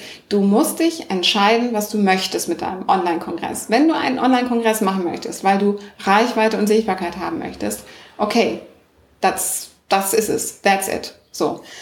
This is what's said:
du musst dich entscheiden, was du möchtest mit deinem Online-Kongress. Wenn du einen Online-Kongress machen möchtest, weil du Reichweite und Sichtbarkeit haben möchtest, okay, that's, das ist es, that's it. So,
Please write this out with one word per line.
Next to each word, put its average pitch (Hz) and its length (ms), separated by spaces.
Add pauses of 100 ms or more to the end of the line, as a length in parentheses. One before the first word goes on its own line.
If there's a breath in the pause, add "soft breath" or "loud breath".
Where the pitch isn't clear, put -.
(280 loud breath)
du 202 120
musst 214 380
dich 330 320
entscheiden, 220 640
was 208 160
du 214 100
möchtest 190 500
mit 339 140
deinem 185 260
Online-Kongress. 175 800
Wenn 262 180
du 311 80
einen 254 220
Online-Kongress 240 640
machen 190 220
möchtest, - 380
weil 196 160
du 202 200 (260 loud breath)
Reichweite 220 540
und 202 100
Sichtbarkeit 190 500
haben 170 220
möchtest, - 440 (340 loud breath)
okay, 214 420 (600)
that's, - 500 (180)
das 196 260
ist - 140
es, - 340
that's 196 240
it. - 280 (220)
So, - 260 (200 loud breath)